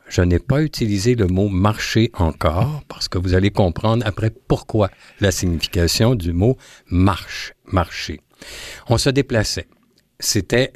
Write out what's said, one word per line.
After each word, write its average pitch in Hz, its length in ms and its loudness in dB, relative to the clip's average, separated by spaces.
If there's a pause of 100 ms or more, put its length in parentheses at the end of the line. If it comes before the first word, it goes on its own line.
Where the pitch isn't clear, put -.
Je - 140 0
n'ai 87 160 4
pas 139 240 0
utilisé 117 540 0
le 104 100 2
mot 92 220 2
marcher 104 680 0
encore, 90 720 0
parce - 220 -10
que 98 100 -4
vous 90 160 0
allez 95 160 4
comprendre 110 560 0
après 107 240 -2
pourquoi - 580 -2 (300)
la 98 140 2
signification 90 840 0
du 87 180 -2
mot 107 240 2 (320)
marche, - 680 0 (100)
marcher. - 560 -4 (680)
On 117 80 2
se 139 140 0
déplaçait. 123 560 -2 (540)
C'était 120 560 0